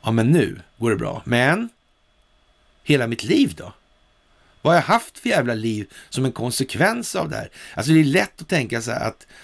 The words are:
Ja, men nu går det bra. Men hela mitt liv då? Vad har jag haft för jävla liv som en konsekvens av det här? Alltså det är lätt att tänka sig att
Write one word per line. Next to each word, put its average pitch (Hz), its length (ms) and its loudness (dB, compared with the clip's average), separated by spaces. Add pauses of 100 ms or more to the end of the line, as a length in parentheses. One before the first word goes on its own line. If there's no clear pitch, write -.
Ja, - 80 -4
men 113 200 4
nu 151 300 2 (160)
går 117 140 0
det 107 60 2
bra. 110 280 -6
Men 143 440 0 (1120)
hela 135 240 2
mitt 117 180 -4
liv 117 320 2
då? 90 160 -16 (920)
Vad 156 100 4
har 170 80 6
jag - 60 -2
haft - 320 0
för - 100 -6
jävla 135 260 0
liv 110 360 -4 (180)
som 131 160 -2
en 127 80 0
konsekvens 185 840 -2
av 170 140 -4
det 117 60 -6
här? 104 140 -8 (240)
Alltså 123 180 0
det 160 80 8
är 156 40 6
lätt - 360 0
att - 80 -18
tänka 117 340 -2
sig 117 120 -6
att - 320 -6 (180)